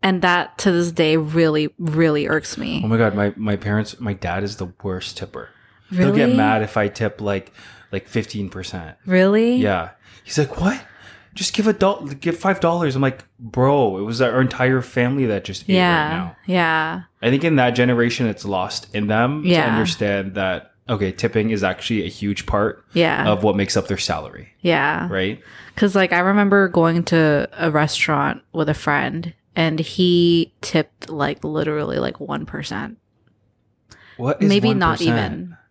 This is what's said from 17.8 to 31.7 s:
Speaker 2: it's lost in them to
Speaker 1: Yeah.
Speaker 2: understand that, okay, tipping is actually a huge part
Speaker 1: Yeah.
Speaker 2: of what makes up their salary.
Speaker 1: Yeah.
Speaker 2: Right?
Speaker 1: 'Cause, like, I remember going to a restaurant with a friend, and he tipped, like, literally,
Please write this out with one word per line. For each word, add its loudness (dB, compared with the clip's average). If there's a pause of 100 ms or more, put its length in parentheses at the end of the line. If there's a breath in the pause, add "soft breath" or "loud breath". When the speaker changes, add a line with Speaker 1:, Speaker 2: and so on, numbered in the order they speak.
Speaker 2:
it's -4
lost -6
in -2
them 0
to 0
Speaker 1:
Yeah. 2
Speaker 2:
understand -2
that, -4 (160)
okay, -2
tipping -2
is -2
actually -2
a -6
huge -6
part -2
Speaker 1:
Yeah. 2
Speaker 2:
of 0
what 4
makes 0
up -2
their -4
salary. -8 (120)
Speaker 1:
Yeah. 0
Speaker 2:
Right? -4 (360 loud breath)
Speaker 1:
'Cause, 2
like, 2
I 2
remember 4
going 2
to 2
a 0
restaurant 0 (100)
with -2
a 2
friend, -2 (220)
and 0
he 2 (100)
tipped, -4
like, -4
literally, -4